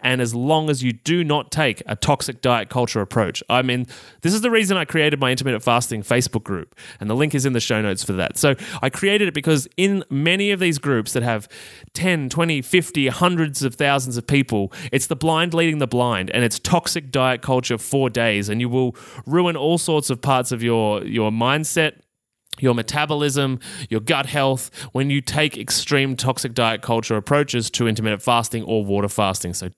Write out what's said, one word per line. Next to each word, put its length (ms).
and 180
as 140
long 340
as 140
you 100
do 300
not 300
take 340
a 80
toxic 460
diet 300
culture 300
approach. 480
I 140
mean, 240
this 120
is 60
the 100
reason 260
I 80
created 360
my 100
intermittent 320
fasting 400
Facebook 400
group, 320
and 100
the 60
link 220
is 100
in 60
the 80
show 200
notes 220
for 120
that. 220
So 200
I 80
created 380
it 60
because 420
in 340
many 400
of 80
these 200
groups 340
that 100
have 240
ten, 360
twenty, 340
fifty, 440
hundreds 560
of 140
thousands 400
of 80
people, 480
it's 180
the 80
blind 360
leading 280
the 60
blind, 440
and 140
it's 140
toxic 520
diet 320
culture 340
for 320
days, 400
and 100
you 120
will 260
ruin 280
all 220
sorts 320
of 140
parts 280
of 120
your, 420
your 260
mindset, 720
your 160
metabolism, 880
your 100
gut 240
health 460
when 180
you 100
take 380
extreme 580
toxic 380
diet 260
culture 360
approaches 540
to 160
intermittent 360
fasting 420
or 180
water 260
fasting. 440
So 260